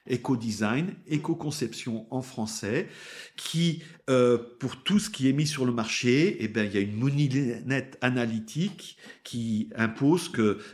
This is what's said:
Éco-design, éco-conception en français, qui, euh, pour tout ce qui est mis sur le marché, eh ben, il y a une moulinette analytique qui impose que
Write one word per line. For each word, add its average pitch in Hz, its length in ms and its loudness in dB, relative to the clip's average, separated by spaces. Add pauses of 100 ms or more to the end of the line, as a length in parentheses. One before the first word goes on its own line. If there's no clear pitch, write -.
Éco-design, 120 880 0 (120)
éco-conception 143 1080 -4
en 127 100 -4
français, 117 640 -4 (480)
qui, 165 460 0 (260)
euh, 123 300 6 (200)
pour - 240 -6
tout 202 160 2
ce 208 100 0
qui 131 200 0
est 135 40 4
mis 147 140 2
sur 139 200 0
le 123 60 2
marché, 123 680 2
eh 110 80 -2
ben, 104 160 0
il 101 100 -4
y 104 40 4
a - 20 4
une 101 160 0
moulinette 131 1040 0
analytique 123 960 -2 (280)
qui 113 520 -2
impose 139 540 2
que 107 280 2 (160)